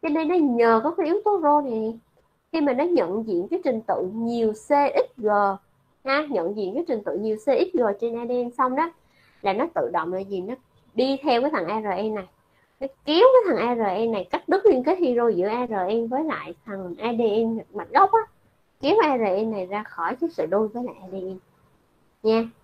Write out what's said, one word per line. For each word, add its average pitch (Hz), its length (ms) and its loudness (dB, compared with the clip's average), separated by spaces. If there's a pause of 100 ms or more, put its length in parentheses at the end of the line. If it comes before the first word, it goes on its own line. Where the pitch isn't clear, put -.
Cho 330 80 -4
nên 311 180 0
nó 349 80 0
nhờ 233 480 4
có 302 80 0
cái 339 140 -2
yếu 370 200 0
tố 415 180 2
rô 294 180 4
này, 226 380 -4 (520)
khi 320 100 0
mà 285 120 2
nó 254 100 0
nhận 226 440 0
diện 185 240 -2
cái 370 120 -2
trình 233 180 -2
tự 185 320 -2
nhiều 226 380 -2
C 214 160 -10 (280)
X - 220 0
G 214 100 -2 (760)
ha, 277 260 0
nhận 202 280 -2
diện 196 160 -4
cái 320 140 -4
trình 226 160 -2
tự 156 140 -4
nhiều 214 200 -2
C - 80 -8
X 294 280 2
G 285 80 2 (200)
trên 233 180 -4
A 240 60 -8
D 233 60 -6
N 247 200 -2
xong 254 240 0
đó 330 160 0 (500)
là 196 120 0
nó 247 200 0
tự 139 200 -2
động 170 200 -2
là 185 60 -4
gì? 196 220 -6
Nó 214 140 -8 (380)
đi 269 300 0
theo 247 180 2
cái 285 100 0
thằng 196 140 -2
A 214 160 -4
R 196 280 -4
N 214 60 -6
này, 190 120 -10 (520)
nó 269 80 -8 (180)
kéo 339 280 6
cái 508 140 8
thằng 233 200 2
A 240 80 0
R 214 320 0
N 226 40 0
này 196 200 -4
cắt - 180 -6
đứt 392 160 2
liên 269 180 6
kết 339 160 0
hydro 240 280 2
giữa 185 200 2
A 240 200 -2
R 202 260 -2
N 233 140 -2
với 262 160 -2
lại 165 320 -6 (100)
thằng 190 320 -10
A 226 160 -4
D 226 80 -2
N 226 380 0 (140)
mạch - 160 -10
gốc 392 220 4
á, 440 100 4 (600)
kéo 302 220 4
A 294 140 2
R 208 280 0
N 226 60 -4
này 196 140 -6
ra 202 180 -6
khỏi 175 320 -6
cái 330 140 -4
sợi 175 180 -4
đôi 208 200 0
với 240 160 -8
lại 247 180 -10
A 185 100 -18
D - 20 -14
N 190 240 -10 (840)
nha. 226 260 2 (140)